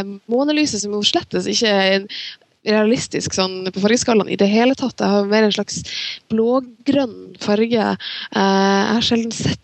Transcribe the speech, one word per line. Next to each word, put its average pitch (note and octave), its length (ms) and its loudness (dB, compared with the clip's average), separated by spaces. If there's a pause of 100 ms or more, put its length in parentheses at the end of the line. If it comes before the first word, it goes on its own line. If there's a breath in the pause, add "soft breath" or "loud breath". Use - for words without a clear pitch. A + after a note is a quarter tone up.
(340)
månelyset C#4+ 500 0
som G#3 140 -4
jo G#3 80 -2
slettes F#3+ 420 -2
ikke G#3 240 0
er F#3+ 300 4
en G3+ 80 -12 (560 loud breath)
realistisk G#3+ 720 0
sånn F#3 340 -4
på F#3+ 140 -6
fargeskalaen A3 480 2
i F#3+ 80 -2
det G3+ 100 4
hele A#3+ 240 4
tatt. B3 240 -6
Det G3+ 80 0
har G3+ 240 2
mer G#3+ 160 4
en G3+ 80 0
slags - 240 -6 (540 loud breath)
blågrønn A#3+ 1080 -2
farge. G#3+ 480 2
Eh, - 480 -6
jeg G3 640 4
har A#3 160 -2
sjelden A3+ 240 0
sett - 260 -2